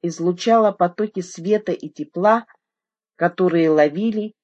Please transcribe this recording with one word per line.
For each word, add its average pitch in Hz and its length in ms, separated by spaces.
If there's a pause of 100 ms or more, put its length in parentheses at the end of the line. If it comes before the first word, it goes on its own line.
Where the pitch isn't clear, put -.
излучало 180 720
потоки 190 480
света 196 500
и - 160
тепла, 208 580 (720)
которые 170 540
ловили 202 760